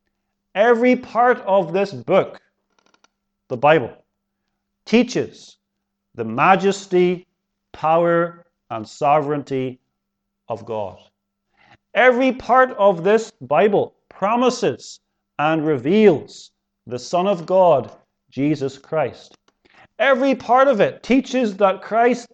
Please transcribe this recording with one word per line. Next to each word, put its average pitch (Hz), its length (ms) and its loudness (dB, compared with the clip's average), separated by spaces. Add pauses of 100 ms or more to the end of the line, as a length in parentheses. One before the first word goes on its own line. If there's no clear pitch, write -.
(540)
Every 233 420 4
part 247 460 0
of 185 320 0
this 196 200 -4
book, 143 480 -2 (1040)
the 127 100 -8
Bible, 143 340 2 (920)
teaches - 720 -2 (580)
the 117 100 -8
majesty, 180 1040 0 (440)
power, 170 720 -2 (260)
and 110 160 -10
sovereignty 143 920 -4 (680)
of 107 180 -12
God. 104 340 -10 (960)
Every 254 380 2
part 254 400 0
of 196 320 0
this 220 280 0 (100)
Bible 160 540 0 (140)
promises 226 880 -4 (400)
and 156 260 -2
reveals 156 840 0 (360)
the 120 120 -10
Son 180 280 -4
of 175 180 -4
God, 170 460 2 (380)
Jesus 135 480 -4
Christ. - 600 -8 (640)
Every 262 360 0
part 262 320 2
of 233 120 0
it 143 220 0
teaches 240 560 -2
that 190 240 0
Christ 240 520 -2